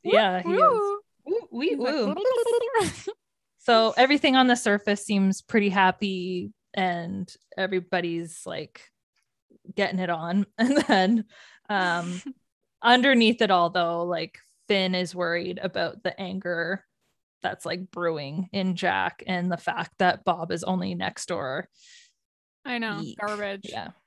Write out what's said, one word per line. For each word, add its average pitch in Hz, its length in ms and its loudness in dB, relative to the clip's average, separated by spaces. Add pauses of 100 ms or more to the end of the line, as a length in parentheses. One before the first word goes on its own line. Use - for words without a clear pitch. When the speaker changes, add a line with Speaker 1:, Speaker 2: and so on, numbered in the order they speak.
Speaker 1:
Woo, 359 80 -2
Speaker 2:
Yeah, 185 300 4
he - 80 -6
is. 392 100 2
Speaker 1:
woo. 415 400 2 (260)
Speaker 2:
Woo, 415 260 -4
wee, 254 180 -2
Speaker 1:
He's 415 80 -2
like, 254 160 -2
Speaker 2:
woo. 285 240 0
Speaker 1:
<laughs> 466 920 -2 (460)
Speaker 2:
So 226 380 4
everything 269 400 4
on 262 100 6
the 247 100 4
surface 202 500 0
seems 196 340 2
pretty 202 300 2
happy 185 800 0 (220)
and 185 580 -4 (240)
everybody's, 175 880 -4
like, - 380 -12 (920)
getting 190 260 -2
it 180 100 -2
on. 170 420 0
<laughs> - 60 -16
And 247 180 2 (100)
then, 208 380 4 (460)
um, 175 500 -2 (320)
Speaker 1:
<laughs> - 300 -20
Speaker 2:
underneath 240 580 6
it 214 100 4
all, 175 200 4
though, 170 340 0
like, 170 340 -6 (300)
Finn 185 260 2
is 180 200 -4
worried 180 480 -4
about 180 400 -4
the - 180 -6
anger 180 640 -4 (580)
that's, - 220 -6
like, 180 260 -8
brewing 165 640 -4
in 185 240 -2
Jack 170 500 -2
and 180 240 -2
the 175 60 -2
fact - 420 -6
that 180 260 2
Bob 170 280 -2
is 170 120 -4
only 185 300 -2
next 185 320 -8
door. 160 420 -6 (1000)
Speaker 1:
I 247 100 -6
know. 220 260 -6
Speaker 2:
Eek. 147 160 -10
Speaker 1:
Garbage. 208 460 -6
Speaker 2:
Yeah. - 220 -10
Yeah. 180 60 -16 (140)